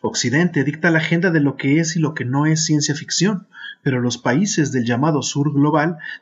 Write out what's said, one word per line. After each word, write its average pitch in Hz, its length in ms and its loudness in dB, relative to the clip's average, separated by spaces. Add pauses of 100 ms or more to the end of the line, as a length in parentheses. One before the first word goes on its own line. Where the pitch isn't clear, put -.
Occidente 143 600 0
dicta 151 280 0
la 160 80 4
agenda 170 320 0
de 160 100 4
lo 143 160 0
que 143 240 2
es 160 160 -2
y 165 40 0
lo 151 140 0
que 120 120 -6
no 139 200 0
es 156 180 2
ciencia 151 300 0
ficción, - 540 -2 (340)
pero 127 180 0
los 120 180 -2
países 143 520 0
del 123 140 0
llamado 131 380 0
sur 143 300 -2
global 151 440 2 (260)